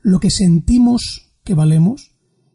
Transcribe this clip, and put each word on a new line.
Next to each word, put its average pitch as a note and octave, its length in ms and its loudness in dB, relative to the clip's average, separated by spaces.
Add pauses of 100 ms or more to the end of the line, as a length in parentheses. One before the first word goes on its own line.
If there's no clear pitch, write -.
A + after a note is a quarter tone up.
lo F#3 200 0
que F#3 100 -2
sentimos A#3 1120 0
que G3+ 120 -6
valemos D#3+ 580 0 (420)